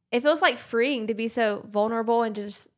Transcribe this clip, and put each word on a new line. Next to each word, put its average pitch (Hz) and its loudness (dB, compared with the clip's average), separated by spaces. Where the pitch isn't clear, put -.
it 240 0
feels, 302 2
like, 262 4
freeing 233 0
to 226 -2
be 226 -4
so 220 -2
vulnerable 226 2
and 220 -2
just 202 -8